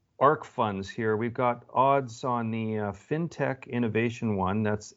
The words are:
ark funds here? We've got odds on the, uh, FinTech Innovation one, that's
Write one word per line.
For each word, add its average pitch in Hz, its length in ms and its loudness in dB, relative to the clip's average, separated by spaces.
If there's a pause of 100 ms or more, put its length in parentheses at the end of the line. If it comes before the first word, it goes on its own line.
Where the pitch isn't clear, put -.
(180)
ark 151 260 4
funds 101 440 -2
here? 110 280 0
We've 117 160 -2
got 120 400 0
odds 131 520 2
on 120 260 -2
the, 110 280 -2
uh, 104 140 -2
FinTech 147 760 -4
Innovation 117 640 0
one, 98 300 0
that's 104 320 -2